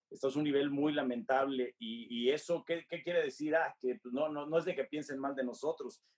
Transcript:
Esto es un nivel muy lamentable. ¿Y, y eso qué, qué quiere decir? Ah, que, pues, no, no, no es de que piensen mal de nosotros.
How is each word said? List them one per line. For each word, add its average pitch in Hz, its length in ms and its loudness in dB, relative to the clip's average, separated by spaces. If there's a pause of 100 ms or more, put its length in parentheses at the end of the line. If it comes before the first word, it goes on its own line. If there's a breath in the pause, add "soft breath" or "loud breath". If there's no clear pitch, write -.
(100)
Esto 104 160 -4
es 131 80 2
un 151 80 2
nivel 139 280 2
muy 147 220 2
lamentable. 131 880 2
¿Y, 117 320 -8
y 120 200 2
eso 151 340 0
qué, 170 260 -4
qué 170 100 -6
quiere 170 220 0
decir? 151 320 -2
Ah, 156 240 2
que, 123 240 0
pues, 123 100 -10
no, 147 160 0
no, 147 160 -4
no 156 140 2
es 160 60 0
de 180 100 0
que 131 100 0
piensen 143 360 -6
mal 139 160 -2
de 131 80 0
nosotros. 127 580 -4 (160)